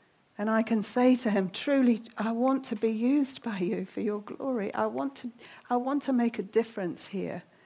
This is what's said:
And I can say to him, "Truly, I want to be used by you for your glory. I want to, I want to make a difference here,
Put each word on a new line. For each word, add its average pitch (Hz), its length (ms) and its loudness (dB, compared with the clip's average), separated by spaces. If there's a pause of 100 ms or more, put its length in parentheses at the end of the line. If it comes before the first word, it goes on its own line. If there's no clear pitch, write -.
(380)
And 208 120 -2
I 220 140 4
can 220 180 0
say 247 360 4
to 240 120 -2
him, 196 200 2
"Truly, 247 540 2 (140)
I 220 140 -2
want 262 360 0
to 220 100 -4
be 226 120 0
used 254 540 0
by 214 140 -6
you 185 260 -2
for - 160 -8
your 208 220 -2
glory. 220 520 -4
I 214 120 0
want 269 320 -4
to, 247 120 -12 (400)
I - 60 2
want 262 280 0
to 269 100 0
make 240 260 2
a - 20 -2
difference 196 640 -2
here, 175 360 -8 (220)